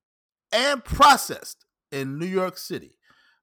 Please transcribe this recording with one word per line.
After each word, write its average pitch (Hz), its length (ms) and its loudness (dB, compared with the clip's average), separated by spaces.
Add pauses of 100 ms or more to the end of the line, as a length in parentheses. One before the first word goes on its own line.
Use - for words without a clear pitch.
(520)
and 262 320 -2
processed - 800 2 (260)
in 139 280 -8
New 165 80 -4
York 185 320 -2
City. - 400 -12 (440)